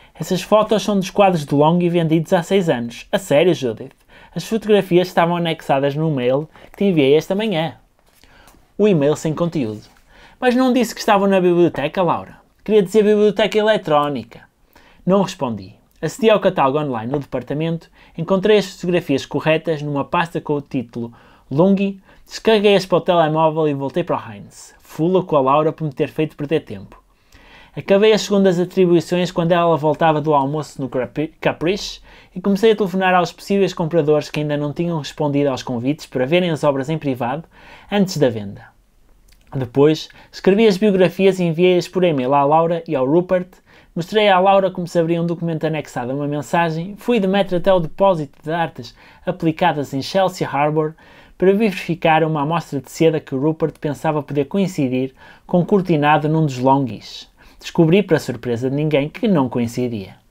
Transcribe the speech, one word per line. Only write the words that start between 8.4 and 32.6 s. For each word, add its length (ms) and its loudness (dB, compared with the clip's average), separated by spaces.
O 100 4
e-mail 300 2
sem 160 -4
conteúdo. 480 -4
"Mas 160 0
não 160 2
disse 240 0
que 60 -12
estavam 260 2
na 140 2
biblioteca, 600 0
Laura? 360 -4
Queria 180 2
dizer 220 2
biblioteca 540 2
eletrónica." 880 0
Não 160 4
respondi. 540 -8
Acedi 300 0
ao 80 4
catálogo 400 0
online 320 -6
no 80 -4
departamento, 720 -6
encontrei 400 2
as 160 -4
fotografias 500 -2
corretas 600 -2
numa 200 -4
pasta 380 -4
com 120 -6
o 80 -4
título 520 -8
Lunghi, 500 2
descarreguei-as 640 2
para 100 2
o 40 0
telemóvel 680 2
e 80 0
voltei 280 -4
para 120 -4
o 160 -8
Heinz. 480 -20
Fula 440 0
com 120 -2
a 60 4
Laura 300 2
por 120 -8
me 100 -6
ter 140 -2
feito 280 -6
perder 260 -4
tempo. 380 -16
Acabei 360 4
as 80 2
segundas 380 2
atribuições 720 0
quando 220 -2
ela 260 4
voltava 420 2
do 140 0
almoço 480 -2
no 80 -6
Capri-, 500 -6
Caprice 600 -4
e 60 -10
comecei 300 2